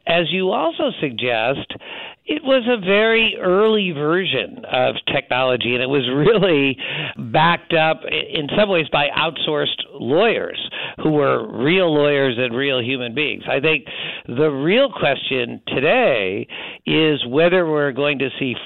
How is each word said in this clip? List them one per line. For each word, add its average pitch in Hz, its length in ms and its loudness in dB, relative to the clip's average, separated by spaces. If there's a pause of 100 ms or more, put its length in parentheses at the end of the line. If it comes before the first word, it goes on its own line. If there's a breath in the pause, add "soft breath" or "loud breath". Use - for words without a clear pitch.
as 170 240 2
you 185 200 0
also 311 480 -2
suggest, 120 720 -2 (520 loud breath)
it - 180 -4
was 262 240 2
a 247 100 2
very 214 640 2
early 196 520 2
version 147 760 -2
of 127 300 0 (160)
technology, 127 640 0
and 123 80 0
it 127 80 -2
was 135 180 0
really 151 720 4 (400 loud breath)
backed 156 560 0
up 160 320 2
i-, - 40 -8
in 156 460 -4
some 202 140 4
ways 165 200 2
by 147 200 2
outsourced 151 720 -2 (120)
lawyers 131 680 0 (400 loud breath)
who 156 120 2
were 135 360 2
real 156 440 2
lawyers 143 460 2
and 120 180 -2
real 135 240 0
human 120 360 -4
beings. 127 340 -4
I 139 100 0
think 147 280 0 (400 loud breath)
the 147 240 0
real 185 400 2
question 127 760 -2
today 131 800 0 (380 loud breath)
is 151 400 2
whether 170 400 2
we're 147 260 0
going 143 280 0
to 135 100 -2 (100)
see 127 160 -2 (100)